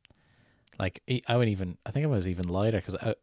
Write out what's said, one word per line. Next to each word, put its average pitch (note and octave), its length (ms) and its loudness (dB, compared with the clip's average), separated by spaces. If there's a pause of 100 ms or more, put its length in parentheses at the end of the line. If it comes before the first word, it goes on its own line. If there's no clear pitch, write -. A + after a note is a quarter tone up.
(800)
like, F#2 260 -2
e-, B2 220 0
I A#2+ 100 2
went B2 140 4
even, F#2+ 340 -4
I A2 60 -8
think C#3+ 140 0
I - 40 2
was G2 180 0
even F2+ 200 -2
lighter G2 340 2
'cause - 140 -6
I, - 280 -2